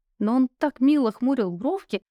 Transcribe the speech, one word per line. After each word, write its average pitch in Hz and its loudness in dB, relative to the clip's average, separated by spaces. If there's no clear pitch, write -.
Но 214 0
он 262 2
так 294 -4
мило 269 2
хмурил 247 -2
бровки, 220 -6